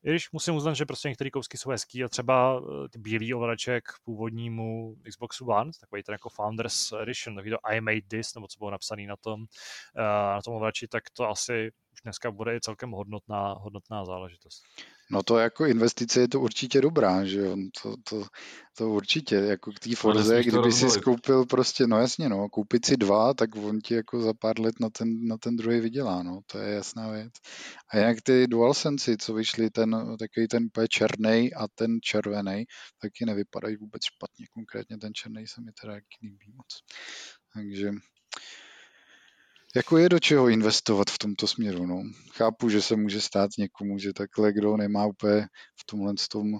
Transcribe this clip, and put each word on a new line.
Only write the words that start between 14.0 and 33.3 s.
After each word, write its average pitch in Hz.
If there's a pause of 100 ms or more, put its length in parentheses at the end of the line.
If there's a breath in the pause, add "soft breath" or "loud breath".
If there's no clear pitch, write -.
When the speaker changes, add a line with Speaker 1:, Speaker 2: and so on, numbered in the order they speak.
Speaker 1:
záležitost. 92 (480 loud breath)
Speaker 2:
No 98
to 117
jako 117
investice 120
je 123
to 135
určitě 131
dobrá, 113
že 98
jo? 95 (260)
To, 110 (140)
to, 107 (520 loud breath)
to 113
určitě, 107
jako 101
k 101
té -
Speaker 3:
Ale 117
Speaker 2:
Forze, 107
Speaker 3:
nesmíš 120
to 123
Speaker 2:
kdyby 117
si 120
Speaker 3:
rozbalit. 110
Speaker 2:
skoupil 127
prostě, 127
no 110
jasně, 127
no, 101
koupit 110
si 139
dva, 110
tak 113
on 107
ti -
jako 117
za 110
pár 110
let 113
na 110
ten, 113
na 113
ten 120
druhý 117
vydělá, 113
no, 87
to -
je 104
jasná 110
věc. 110 (600 loud breath)
A 110
jinak 113
ty 127
DualSensey, 123
co 110
vyšly, 110
ten, 113
takový 113
ten 117
úplně 113
černej 110
a 110
ten 113
červenej, 104 (320 loud breath)
taky 110
nevypadají 107